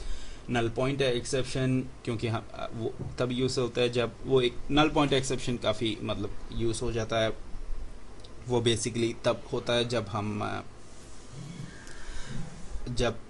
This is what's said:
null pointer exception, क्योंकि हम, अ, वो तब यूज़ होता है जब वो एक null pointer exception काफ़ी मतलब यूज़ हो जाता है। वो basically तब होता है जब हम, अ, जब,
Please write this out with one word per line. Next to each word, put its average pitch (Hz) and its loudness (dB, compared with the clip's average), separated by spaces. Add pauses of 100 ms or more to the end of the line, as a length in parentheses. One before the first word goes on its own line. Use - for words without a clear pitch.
(520)
null 117 4
pointer 131 2
exception, 131 2 (220)
क्योंकि 117 0
हम, 110 0 (100)
अ, - -6
वो 117 -2 (260)
तब 127 2
यूज़ 127 2
होता 120 0
है 123 4
जब 120 2 (140)
वो 135 6
एक 123 4 (180)
null 151 6
pointer 143 4
exception 127 0
काफ़ी 110 0
मतलब 104 -2 (220)
यूज़ 113 2
हो 120 0
जाता 113 0
है। 110 0 (920)
वो 120 4
basically 117 2 (120)
तब 117 2 (100)
होता 120 0
है 120 4
जब 117 0
हम, 104 -2
अ, 101 -4 (2250)
जब, 120 2 (100)